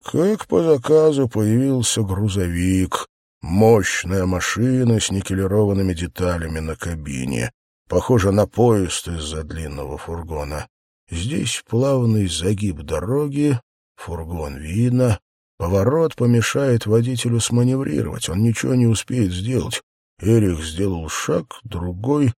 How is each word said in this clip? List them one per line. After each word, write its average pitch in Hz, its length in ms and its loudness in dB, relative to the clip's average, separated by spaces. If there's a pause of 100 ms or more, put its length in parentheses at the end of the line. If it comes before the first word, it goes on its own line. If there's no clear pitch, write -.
Как 185 440 -2
по 175 160 2
заказу 151 640 4
появился 117 720 0
грузовик. 92 1040 0 (340)
Мощная 95 840 4
машина 113 760 2
с - 120 -4
никелированными 98 840 0
деталями 82 680 -4
на 80 180 -6
кабине. 67 760 -6 (380)
Похоже 98 420 2
на 101 160 4
поезд 104 600 0
из-за 78 340 -8
длинного 73 540 -10
фургона. 78 680 -8 (420)
Здесь 113 580 -4
плавный 117 600 2
загиб 90 500 -2
дороги, 131 840 -2 (380)
фургон 82 600 -8
видно. 117 640 2 (380)
Поворот 110 580 2
помешает 120 680 2
водителю 117 560 0
сманеврировать, 120 880 0
он 95 140 0
ничего 120 320 0
не 123 120 4
успеет 110 460 0
сделать. 113 480 -4 (400)
Эрих 95 420 2
сделал 82 460 -4
шаг, - 540 -4
другой. 107 760 -2